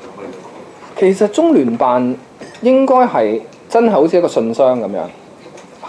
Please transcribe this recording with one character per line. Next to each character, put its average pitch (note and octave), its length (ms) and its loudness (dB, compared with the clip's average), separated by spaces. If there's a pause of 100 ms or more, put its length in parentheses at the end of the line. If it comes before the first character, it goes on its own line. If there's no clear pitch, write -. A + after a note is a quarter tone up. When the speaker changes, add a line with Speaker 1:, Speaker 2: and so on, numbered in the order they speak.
Speaker 1:
可 - 80 -20
唔 - 60 -20
可 G2+ 60 -18
以 - 40 -14
講？ - 720 -18
Speaker 2:
其 F#3+ 140 4
實 G#3 140 0
中 D#4+ 260 0
聯 B2 240 2
辦 B2+ 360 0 (460)
應 C4 240 2
該 C4 120 2
係 A#2 440 0 (300)
真 A#3 160 2
係 A3 60 0
好 D#3 140 2
似 F3 120 0
一 - 20 2
個 E3 80 0
信 A2+ 240 -2
箱 B2+ 260 2
咁 A2 60 -6
樣， F#2 240 -8 (800)